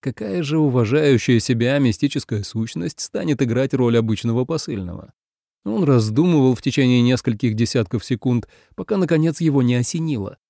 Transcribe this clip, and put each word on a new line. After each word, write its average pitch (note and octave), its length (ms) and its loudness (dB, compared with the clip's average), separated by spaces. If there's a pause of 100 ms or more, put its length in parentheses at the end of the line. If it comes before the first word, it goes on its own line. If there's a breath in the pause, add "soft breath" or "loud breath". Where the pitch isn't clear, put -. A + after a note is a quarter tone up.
Какая F#3+ 420 -6
же D3+ 160 -2
уважающая B2+ 800 2
себя B2 380 0
мистическая C3 640 -2
сущность D3 580 -8
станет D3+ 420 -4
играть C3 320 -2
роль A#2+ 220 2
обычного A2+ 480 0
посыльного? G#2 680 -8 (520)
Он G3+ 200 -2
раздумывал C3 680 4
в - 80 -8
течение B2+ 400 2
нескольких A#2+ 520 0
десятков A2+ 500 -2
секунд, A#2+ 440 -2 (260 soft breath)
пока, G3 240 -4
наконец, E3 420 0
его C#3+ 220 2
не B2 120 2
осенило. B2 640 -4 (120)